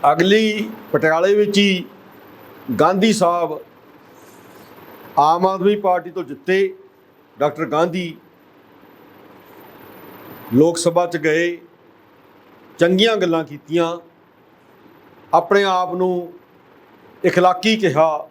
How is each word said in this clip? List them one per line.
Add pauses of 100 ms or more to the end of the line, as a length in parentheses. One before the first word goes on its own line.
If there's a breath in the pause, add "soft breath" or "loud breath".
(120)
ਅਗਲੀ (220)
ਪਟਿਆਲੇ
ਵਿੱਚ
ਹੀ (920)
ਗਾਂਧੀ
ਸਾਹਿਬ (1600)
ਆਮ
ਆਦਮੀ
ਪਾਰਟੀ
ਤੋਂ
ਜਿੱਤੇ, (640)
ਡਾਕਟਰ
ਗਾਂਧੀ (2250)
ਲੋਕ
ਸਭਾ
'ਚ
ਗਏ, (1200)
ਚੰਗੀਆਂ
ਗੱਲਾਂ
ਕੀਤੀਆਂ, (1400)
ਆਪਣੇ
ਆਪ
ਨੂੰ (920)
ਇਖਲਾਕੀ
ਕਿਹਾ।